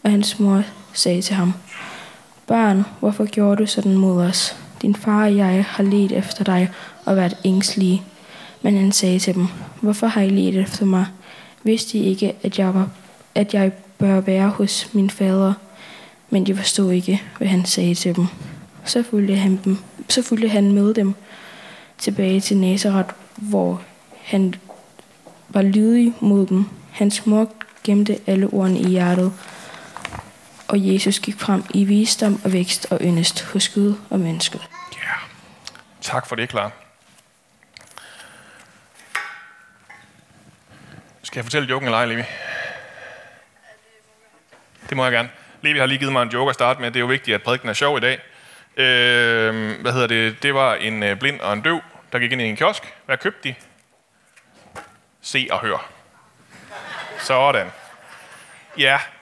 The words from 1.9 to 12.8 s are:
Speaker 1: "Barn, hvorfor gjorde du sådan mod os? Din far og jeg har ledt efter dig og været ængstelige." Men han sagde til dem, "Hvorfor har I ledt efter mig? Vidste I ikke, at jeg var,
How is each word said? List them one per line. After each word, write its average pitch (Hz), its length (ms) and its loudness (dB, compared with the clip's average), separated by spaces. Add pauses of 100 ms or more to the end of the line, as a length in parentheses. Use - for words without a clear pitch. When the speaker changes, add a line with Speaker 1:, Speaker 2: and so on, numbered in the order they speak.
Speaker 1:
"Barn, 208 380 4 (140)
hvorfor 208 260 0
gjorde 208 360 2
du 214 40 2
sådan 196 320 0
mod 185 280 4
os? - 320 -2 (240)
Din 208 140 2
far 208 280 2
og 208 120 4
jeg 190 340 2
har - 140 -2
ledt 196 280 2
efter - 320 -4
dig 185 260 2 (360)
og 196 100 2
været 185 300 0
ængstelige." 190 580 2 (580)
Men 196 160 2
han 196 140 4
sagde 185 280 2
til 185 160 0
dem, 180 120 2 (340)
"Hvorfor 214 260 0
har 220 140 0
I 196 80 2
ledt 190 260 2
efter 190 300 0
mig? 190 200 4 (580)
Vidste 220 340 0
I 196 60 0
ikke, 196 400 0
at 202 160 -2
jeg 185 140 2
var, 190 160 2 (460)